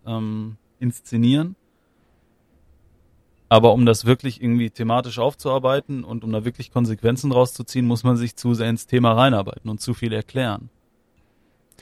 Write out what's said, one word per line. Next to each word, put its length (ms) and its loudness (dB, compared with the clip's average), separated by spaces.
ähm, 520 -8
inszenieren. 760 -2
Aber 240 8
um 120 4
das 200 2
wirklich 360 0
irgendwie 300 0
thematisch 480 -4
aufzuarbeiten 840 -2
und 200 -10
um 80 -6
da 140 -4
wirklich 260 -8
Konsequenzen 600 0
rauszuziehen, 560 0
muss 160 -2
man 140 4
sich 180 -4
zu 180 -2
sehr 160 -2
ins 180 -4
Thema 260 2
reinarbeiten 560 0
und 120 -8
zu 140 -4
viel 180 -6
erklären. 560 -6